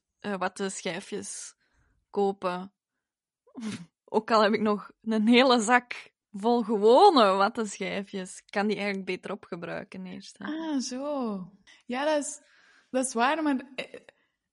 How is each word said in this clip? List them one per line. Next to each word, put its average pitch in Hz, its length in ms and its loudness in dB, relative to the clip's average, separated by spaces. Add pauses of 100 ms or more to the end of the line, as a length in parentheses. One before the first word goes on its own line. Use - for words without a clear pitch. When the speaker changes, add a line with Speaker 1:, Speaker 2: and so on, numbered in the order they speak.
(200)
Speaker 1:
eh, 202 160 -6
wattenschijfjes 190 1200 -8 (560)
kopen." 196 640 -4 (840)
<laughs> 202 360 -12 (140)
Ook - 260 -4
al 214 120 4
heb 208 100 4
ik 220 80 0
nog 208 300 -2 (120)
een 220 260 0
hele 247 320 6
zak 240 500 0 (220)
vol 233 300 0
gewone 226 680 6
wattenschijfjes, 196 1080 -4
ik - 120 -20
kan 202 160 -2
die 208 100 -2
eigenlijk 196 300 -6
beter 185 260 -8
opgebruiken 175 760 -12
eerst, 196 320 -16
hè. - 60 -14
Speaker 2:
Ah, 311 360 -6
zo. 254 580 -6 (480)
Ja, 254 180 -4
dat 294 200 0
is, - 160 -12 (500)
dat 254 160 0
is - 80 -8
waar, 277 280 0
maar, 277 220 0 (100)
eh, - 260 -12 (520)